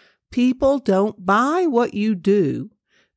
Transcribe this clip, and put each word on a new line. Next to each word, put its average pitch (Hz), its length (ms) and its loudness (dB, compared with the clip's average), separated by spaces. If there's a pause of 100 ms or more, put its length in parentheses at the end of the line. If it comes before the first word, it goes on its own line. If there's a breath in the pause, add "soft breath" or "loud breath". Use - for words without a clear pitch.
(320 soft breath)
"People 254 460 0
don't 202 480 -2
buy 269 400 0
what 240 260 0
you 214 220 -2
do. 170 560 0 (460)